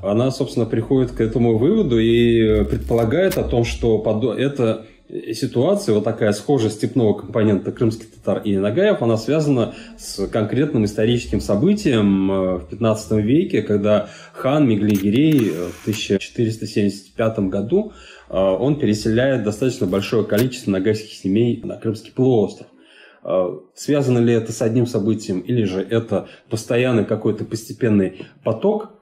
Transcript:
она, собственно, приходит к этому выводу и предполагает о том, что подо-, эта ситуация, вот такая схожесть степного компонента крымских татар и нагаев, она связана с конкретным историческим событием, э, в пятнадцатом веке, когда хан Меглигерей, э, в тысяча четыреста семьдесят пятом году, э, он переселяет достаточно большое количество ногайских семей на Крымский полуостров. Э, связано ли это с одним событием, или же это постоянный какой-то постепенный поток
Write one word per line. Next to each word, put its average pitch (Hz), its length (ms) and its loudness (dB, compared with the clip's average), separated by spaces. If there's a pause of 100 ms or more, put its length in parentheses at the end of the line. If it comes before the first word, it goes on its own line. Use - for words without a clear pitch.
она, 113 280 0
собственно, 123 360 -2
приходит 123 460 0
к - 100 -2
этому 117 340 2
выводу 143 420 2
и 113 640 4
предполагает 127 720 0
о 113 60 0
том, 120 200 2
что 113 340 0
подо-, 107 360 0
эта 117 500 -2 (480)
ситуация, 131 640 0
вот 104 100 2
такая 107 280 0
схожесть 113 440 0
степного 107 380 2
компонента 104 580 0
крымских - 400 -2
татар - 320 -4
и 98 140 0
нагаев, 147 420 2
она 117 160 2
связана 139 580 0 (220)
с - 300 -8
конкретным 120 580 0
историческим 110 560 0
событием, 104 880 2
э, 92 280 0
в - 100 -12
пятнадцатом 107 520 0
веке, 123 420 2
когда 104 480 0 (240)
хан 139 340 2
Меглигерей, 107 840 2
э, 87 180 -6
в - 180 -12
тысяча 107 320 -2
четыреста 110 480 -4
семьдесят - 480 -2
пятом 110 340 -2
году, 113 440 -2 (360)
э, - 80 -6
он 98 420 2
переселяет 113 680 0
достаточно 113 420 -2
большое 98 380 0
количество 107 480 -2
ногайских 98 420 -2
семей 113 500 0
на 98 120 -8
Крымский - 360 -8
полуостров. 127 540 0 (580)
Э, 90 340 -2 (160)
связано 131 440 0
ли 117 160 4
это 113 180 -2
с - 80 -8
одним 113 260 2
событием, 104 540 -2
или 120 240 -2
же 95 160 -2
это 113 480 -2 (220)
постоянный 120 560 0
какой-то 107 400 -2
постепенный 104 800 -2 (180)
поток 202 460 -2 (120)